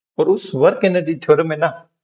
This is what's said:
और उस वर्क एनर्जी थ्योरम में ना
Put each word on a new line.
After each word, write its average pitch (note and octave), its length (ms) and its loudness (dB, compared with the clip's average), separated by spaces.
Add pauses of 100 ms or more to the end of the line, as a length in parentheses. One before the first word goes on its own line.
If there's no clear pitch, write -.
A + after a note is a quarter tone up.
(180)
और D#3+ 100 0
उस G#3 260 -2
वर्क D#3 300 2
एनर्जी F3+ 320 0
थ्योरम D#3 320 2
में D#3 80 -6
ना - 320 -4 (160)